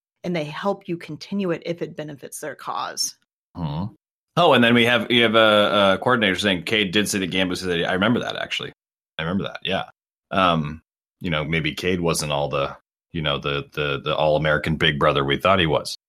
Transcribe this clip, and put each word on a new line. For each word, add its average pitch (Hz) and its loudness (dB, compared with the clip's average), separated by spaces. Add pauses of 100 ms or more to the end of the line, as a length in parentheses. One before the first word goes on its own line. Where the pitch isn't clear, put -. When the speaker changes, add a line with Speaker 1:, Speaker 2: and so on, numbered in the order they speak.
(240)
Speaker 1:
and 175 -4
they 156 -4
help 196 -6
you 170 -4
continue 170 -6
it 160 -4
if 170 -6
it 160 -8
benefits 151 -14
their 143 -10
cause. - -8 (400)
Speaker 2:
Hmm. 80 -6 (520)
Oh, 165 6
and 120 6
then 117 6
we 120 6
have, 117 2
you 120 6
have 110 4
a, 104 6
a 92 0
coordinator 110 2
saying, 92 0
"Cade 107 0
did 101 2
say 104 -2
the 95 -2
Gambit 90 -2
said 92 -6
that." 85 -2
I 87 -2
remember 101 2
that, 52 -6
actually. - -8 (440)
I 80 -6
remember 85 -2
that, - -10
yeah. 90 -2 (480)
Um, 80 2 (380)
you 95 -4
know, 78 -2
maybe 78 -2
Cade 90 -2
wasn't 80 -2
all 71 -2
the, 69 -4 (360)
you 82 -6
know, 71 -2
the, 71 -4
the, 71 -4
the 76 -4
all-American 76 0
big 78 0
brother 71 2
we 69 0
thought 95 2
he 85 2
was. - -2 (120)